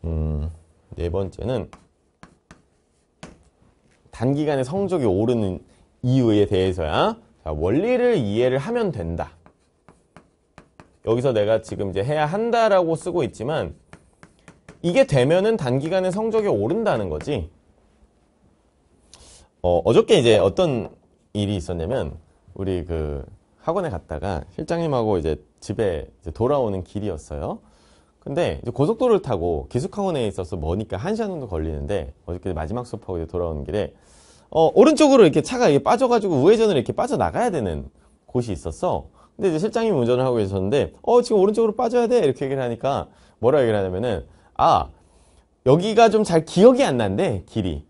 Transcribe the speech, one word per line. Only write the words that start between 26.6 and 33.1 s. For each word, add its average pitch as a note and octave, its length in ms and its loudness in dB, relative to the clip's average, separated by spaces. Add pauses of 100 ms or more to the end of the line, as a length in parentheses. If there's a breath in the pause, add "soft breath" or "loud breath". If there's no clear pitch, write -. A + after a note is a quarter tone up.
길이었어요. G2 760 -8 (580 soft breath)
근데 C#3 440 -4
이제 A#2+ 80 -8
고속도로를 A3 520 0
타고 E2+ 460 -4
기숙학원에 F3 580 -4
있어서 F#2+ 300 -6
머니까 F2+ 400 -4
한 E3 200 -4
시간 G#3+ 140 -4
정도 C#3+ 180 -10
걸리는데 D#2 640 -6 (140)
어저께 F2+ 260 -6
마지막 E2 340 -6
수업하고 F#2+ 320 -10